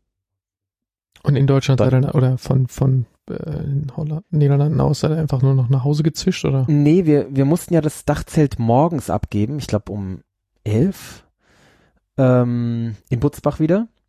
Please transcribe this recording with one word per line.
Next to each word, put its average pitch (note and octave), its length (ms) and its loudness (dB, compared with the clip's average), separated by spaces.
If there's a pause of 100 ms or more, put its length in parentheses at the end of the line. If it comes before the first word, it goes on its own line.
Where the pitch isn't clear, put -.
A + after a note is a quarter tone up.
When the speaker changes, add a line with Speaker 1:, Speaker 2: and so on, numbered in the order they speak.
(1200)
Speaker 1:
Und C#3+ 140 0
in C3+ 100 2
Deutschland C3+ 340 2
Speaker 2:
Dann G#2+ 100 4
Speaker 1:
seid C3 140 2
ihr, - 100 -4
oder B2+ 240 2
von, - 300 0
von, C3 380 0 (220)
äh, - 60 -8
in D3 520 -6 (100)
Holland, D#3 340 -6
Niederlanden C#3+ 500 2
aus C#3 200 2
seid D#3 100 0
ihr D#3 80 0
einfach C#3+ 240 -2
nur C3+ 120 2
noch B2+ 140 0
nach C3 160 0
Hause D3 180 0
gezischt, E3 420 -2
oder? C3+ 240 0
Speaker 2:
Nee, D3+ 380 4
wir, C#3+ 280 2
wir C3+ 100 2
mussten E3+ 300 0
ja D#3+ 60 4
das D3+ 240 -6
Dachzelt D3 540 -2
morgens B2+ 520 0
abgeben, G#2+ 480 -4
ich C3 80 -8
glaub - 240 -4
um F#2+ 300 -10 (440)
elf, A#2+ 600 -2 (920)
ähm, A#2+ 800 0 (140)
in B2 120 -2
Butzbach C#3+ 400 -2
wieder. F3+ 280 0 (200)